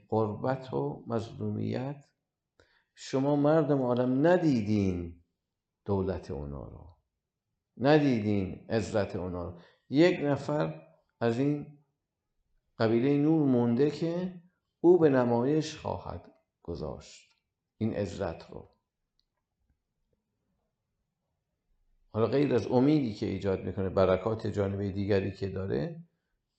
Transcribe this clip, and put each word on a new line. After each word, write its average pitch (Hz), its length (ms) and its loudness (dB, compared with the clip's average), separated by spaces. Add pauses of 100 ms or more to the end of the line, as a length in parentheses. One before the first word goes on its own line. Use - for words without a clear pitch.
غربت 110 680 -2
و 143 320 -6
مظلومیت، 110 1000 -6 (880)
شما 143 420 -2
مردم 143 460 2
عالم 127 440 2
ندیدین 104 960 2 (640)
دولت 95 460 -4
اونا 71 380 -10
رو، - 280 -20 (800)
ندیدین 113 920 2
عزت 104 480 -2
اونا 87 280 -6
رو. - 160 -12 (300)
یک 160 300 4
نفر 147 640 -2 (380)
از 117 180 0
این 147 400 -4 (1000)
قبیلهٔ 117 380 2
نور 151 300 4
مونده 123 440 4
که 170 520 -4 (380)
او 175 180 8
به 160 100 6
نمایش 131 680 2
خواهد - 560 -10 (300)
گذاشت - 720 -12 (460)
این 110 160 -2
عزت 87 560 -6
رو. - 200 -18 (3500)
حالا 110 140 2
غیر 127 280 0
از 107 120 0
امیدی 127 480 2
که 104 120 -6
ایجاد 95 380 -2
می‌کنه، 95 240 -4
برکات 95 580 2
جانبهٔ 98 440 -2
دیگری 98 420 0
که 98 160 -8
داره، 127 560 -6 (540)